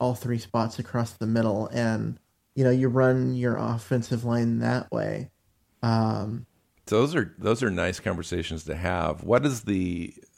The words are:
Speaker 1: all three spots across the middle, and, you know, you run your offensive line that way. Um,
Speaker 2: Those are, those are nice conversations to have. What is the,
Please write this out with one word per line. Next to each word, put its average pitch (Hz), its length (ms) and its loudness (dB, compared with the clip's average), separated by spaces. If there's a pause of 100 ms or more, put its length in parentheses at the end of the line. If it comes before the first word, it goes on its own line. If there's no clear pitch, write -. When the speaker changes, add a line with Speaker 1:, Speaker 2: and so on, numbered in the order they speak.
Speaker 1:
all 123 120 2
three 120 260 -4
spots 113 380 -2
across 117 360 -4
the 113 140 -4
middle, 110 400 2
and, 113 520 -2 (340)
you 135 120 2
know, 123 40 6
you 127 200 4
run 127 440 4
your 123 220 0
offensive 117 720 -2
line 117 340 2
that 120 320 -2
way. 113 380 -4 (520)
Um, 113 640 0 (420)
Speaker 2:
Those 131 280 4
are, 92 220 -2
those 113 260 0
are 110 80 2
nice 90 300 -2
conversations 85 640 -4
to 73 100 -6
have. 85 480 -2
What 123 220 4
is 127 160 -2
the, 90 520 -2 (240)